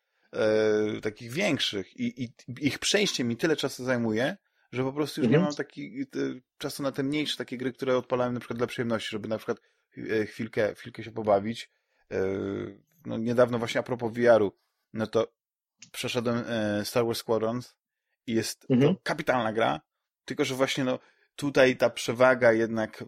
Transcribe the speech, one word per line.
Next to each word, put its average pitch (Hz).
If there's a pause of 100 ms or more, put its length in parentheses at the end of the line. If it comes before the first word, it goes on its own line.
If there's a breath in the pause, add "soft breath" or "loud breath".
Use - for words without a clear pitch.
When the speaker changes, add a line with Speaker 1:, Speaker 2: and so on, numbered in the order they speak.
(340)
Speaker 1:
e, 107
takich 117
większych 135
i, 123
i 117 (300)
ich 139
przejście -
mi 117
tyle 160
czasu 135
zajmuje, 123 (340)
że 123
po 135
prostu 147
już 131
Speaker 2:
Mhm. 131
Speaker 1:
nie 185
mam -
taki, -
e, 269 (520)
czasu 147
na 135
te 135
mniejsze 143
takie 127
gry, 127
które 131
odpalałem 123
na 123
przykład 117
dla 120
przyjemności, 117
żeby 107
na 107
przykład, 110 (400)
e, 110
chwilkę, 110
chwilkę -
się 110
pobawić. 107 (420)
E, 101 (880)
no 117
niedawno 117
właśnie 117
a 117
propos 120
V 120
R-u, 104 (420)
no 110
to - (580)
przeszedłem, 120
e, 104
Star 120
Wars 117
Squadrons 113 (520)
i 117
jest -
Speaker 2:
Mhm. 139
Speaker 1:
to -
kapitalna 127
gra, 123 (440)
tylko 139
że 131
właśnie 135
no 127 (360 soft breath)
tutaj 135
ta 120
przewaga 123
jednak 113